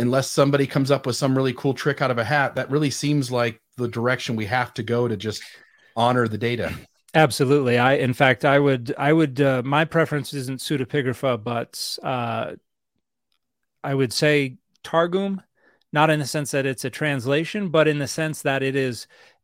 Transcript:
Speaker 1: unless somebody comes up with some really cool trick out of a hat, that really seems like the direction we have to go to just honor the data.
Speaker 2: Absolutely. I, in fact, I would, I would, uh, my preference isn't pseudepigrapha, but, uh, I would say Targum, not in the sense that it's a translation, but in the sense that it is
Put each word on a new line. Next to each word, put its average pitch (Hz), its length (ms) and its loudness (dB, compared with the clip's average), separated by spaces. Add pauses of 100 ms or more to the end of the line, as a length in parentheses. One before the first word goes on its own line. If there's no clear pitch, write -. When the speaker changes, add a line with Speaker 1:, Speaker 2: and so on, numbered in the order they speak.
Speaker 1:
unless 123 320 0
somebody 139 340 4
comes 135 240 0
up 139 160 0
with 123 100 -2
some 135 220 0
really 135 160 0
cool 131 220 -2
trick 139 260 -4
out 135 80 2
of 120 80 -2
a 117 60 0
hat, 135 320 0
that 131 160 -4
really 147 180 0
seems 143 420 -2
like 120 300 -2 (140)
the 123 120 -4
direction 120 480 -2
we 107 120 -4
have 123 280 -2
to 123 80 -4
go 120 240 0
to 110 80 -4
just 104 280 -8 (520)
honor 120 320 2
the 107 120 -6
data. 117 340 -4 (400)
Speaker 2:
Absolutely. 135 640 4
I, 127 160 4
in 127 180 0
fact, 131 320 4
I 143 140 6
would, 135 380 0
I 139 140 2
would, 151 300 2
uh, 131 240 2
my 143 200 2
preference 151 480 -2
isn't 131 260 -6
pseudepigrapha, 127 840 -2
but, - 600 -6
uh, 117 480 -4 (1300)
I 143 100 -2
would 135 200 0
say 147 440 2 (260)
Targum, 185 580 0 (520)
not 151 160 6
in 151 100 2
the 143 80 -4
sense 147 240 -4
that 135 140 0
it's 135 200 -4
a 131 40 -6
translation, 151 800 -2
but 156 180 4
in 147 120 2
the 139 80 -4
sense 156 360 -6
that 135 200 0
it 135 120 -2
is 127 320 -4 (360)